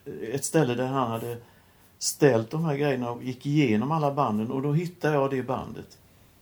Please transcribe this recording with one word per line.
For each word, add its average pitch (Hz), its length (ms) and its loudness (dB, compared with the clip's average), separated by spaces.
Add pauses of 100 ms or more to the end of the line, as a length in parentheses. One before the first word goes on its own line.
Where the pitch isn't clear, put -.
eh, 113 300 -10
ett 139 100 -6
ställe 139 300 2
där 127 120 -2
han 131 240 -2
hade 117 260 -6 (600)
ställt 117 520 4
de 160 140 -4
här 147 120 -2
grejerna 131 340 0
och 120 120 -8
gick 123 240 -8
igenom 139 460 2
alla 147 220 0
banden 117 360 0
och 131 120 -2
då 147 100 0
hittade 156 420 0
jag 135 160 2
det 131 120 -2
bandet 117 560 -8 (440)